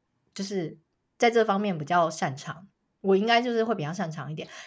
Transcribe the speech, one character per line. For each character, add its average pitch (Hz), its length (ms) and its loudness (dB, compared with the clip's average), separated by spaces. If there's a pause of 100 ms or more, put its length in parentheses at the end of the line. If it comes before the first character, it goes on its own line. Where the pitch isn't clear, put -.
(320)
就 196 120 -10
是 196 340 -6 (400)
在 240 120 4
这 233 140 4
方 202 160 0
面 202 160 -2
比 151 80 -6
较 170 240 2
擅 160 280 -4
长， - 320 -14 (320)
我 196 160 4
应 208 100 2
该 233 160 4
就 247 100 -2
是 226 120 2
会 226 100 -2
比 180 80 -6
较 147 100 -4
擅 180 180 -6
长 151 200 -10
一 156 40 -10
点。 - 140 -12 (180)